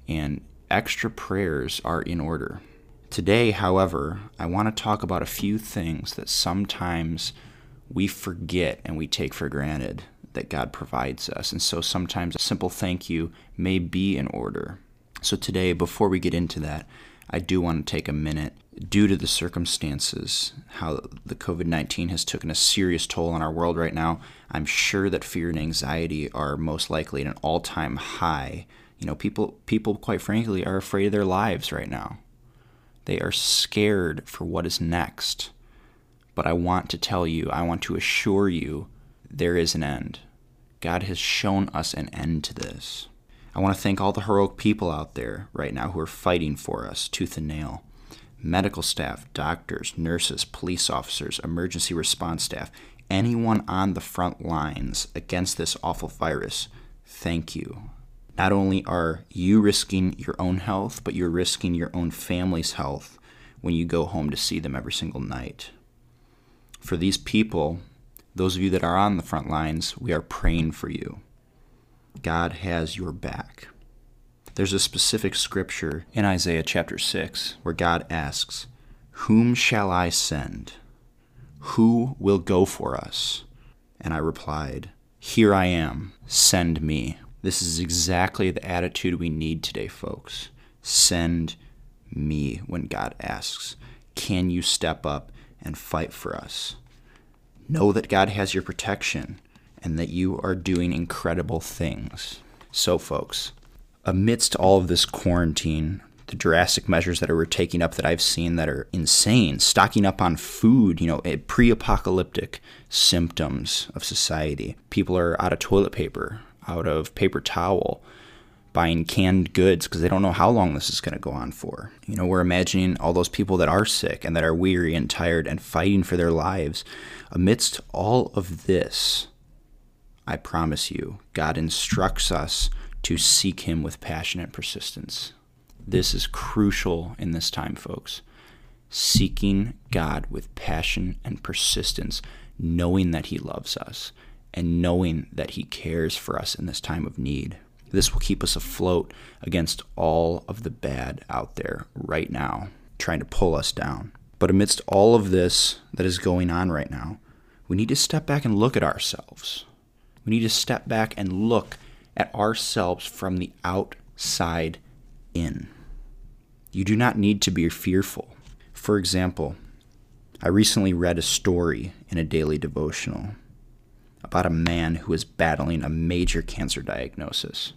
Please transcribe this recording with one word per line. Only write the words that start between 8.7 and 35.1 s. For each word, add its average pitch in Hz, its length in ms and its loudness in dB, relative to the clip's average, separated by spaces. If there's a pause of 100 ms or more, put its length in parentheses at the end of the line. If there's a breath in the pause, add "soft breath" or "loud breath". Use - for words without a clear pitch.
and 82 100 -6
we 78 120 -4
take - 260 -4
for 73 160 -4
granted 69 540 -4 (300)
that - 160 -6
God 69 240 -4
provides 65 560 -6
us. - 240 -6
And 82 80 -4
so - 180 -2
sometimes 87 560 -4
a - 40 -6
simple - 280 -2
thank 90 420 -4
you 82 220 -2 (240 loud breath)
may 92 240 2
be 90 380 0
in 67 100 -2
order. - 540 -8 (400)
So - 160 0
today, 92 340 0
before 87 380 0
we 92 100 2
get 87 140 0
into 82 260 -2
that, 76 300 -8 (400 loud breath)
I - 100 -2
do 90 220 0
want 80 260 0
to - 20 -8
take - 200 -4
a - 20 -2
minute, 76 400 -2 (380)
due 104 180 6
to 95 80 4
the 80 120 -2
circumstances, - 1200 -4 (200)
how 78 280 -4 (260)
the - 100 -10
covid 85 320 -4
nineteen 82 420 -2
has 85 160 -4
taken - 260 -6
a - 40 -4
serious 90 520 2
toll 85 220 -2
on 82 120 0
our 78 80 0
world 82 280 0
right 82 160 0
now. 82 260 0 (320 loud breath)
I'm 76 140 -4
sure 98 440 2
that 90 140 0
fear 85 240 -4
and 82 100 -2
anxiety 78 760 -2
are 71 240 -2
most 78 320 -4
likely 78 320 -2
at 71 60 -4
an - 140 -8
all-time 78 540 -2
high. 71 720 -4 (320 loud breath)
You - 80 -8
know, 78 80 -4
people, - 520 -4
people, 110 280 0
quite 95 260 -4
frankly, 107 440 -2
are 92 100 0
afraid 98 300 0
of 104 80 2
their 104 100 2
lives 92 480 0
right - 180 -6
now. - 300 -8 (880 soft breath)
They 87 160 -2
are 87 100 -2
scared 92 960 2
for - 160 -10
what 85 220 -2
is 82 160 -4
next. - 680 -4 (840 soft breath)